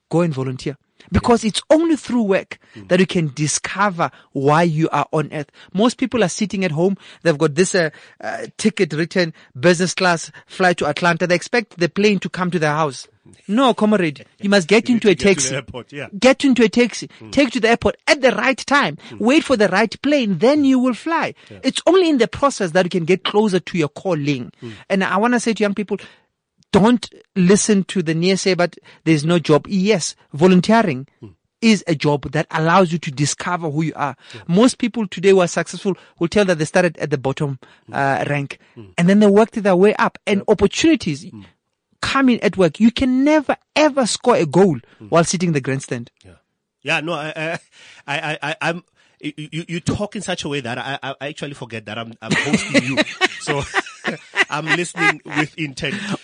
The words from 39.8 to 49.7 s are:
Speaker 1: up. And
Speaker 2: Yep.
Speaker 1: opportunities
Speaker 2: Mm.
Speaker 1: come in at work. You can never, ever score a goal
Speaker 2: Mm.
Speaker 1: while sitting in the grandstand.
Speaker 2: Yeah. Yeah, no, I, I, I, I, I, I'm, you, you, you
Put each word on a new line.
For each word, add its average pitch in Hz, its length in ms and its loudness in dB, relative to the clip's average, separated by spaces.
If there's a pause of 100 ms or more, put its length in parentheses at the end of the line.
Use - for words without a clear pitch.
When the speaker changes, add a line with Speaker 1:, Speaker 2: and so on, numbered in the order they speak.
Speaker 1:
up. - 220 -2 (100)
And 202 120 0
Speaker 2:
Yep. - 100 -2
Speaker 1:
opportunities 208 760 0
Speaker 2:
Mm. 107 200 -20 (560)
Speaker 1:
come 269 280 0
in 233 140 2
at 190 140 -2
work. 175 240 2
You 226 100 4
can 254 320 0
never, 302 320 2 (200)
ever 277 300 2
score 233 300 0
a 160 100 2
goal 160 300 4 (260)
Speaker 2:
Mm. 104 80 -16
Speaker 1:
while 165 140 4
sitting 180 260 -2
in 160 40 2
the 143 80 -2
grandstand. 131 500 -8 (140)
Speaker 2:
Yeah. 92 80 -20 (480)
Yeah, 151 180 -4
no, 160 140 -6
I, 156 220 -6
I, 160 240 -6 (460)
I, 143 120 -6 (160)
I, 143 40 -10 (140)
I, 156 100 -8
I'm, 170 220 -4 (380)
you, 147 160 -10
you, 151 300 -10
you 170 120 -8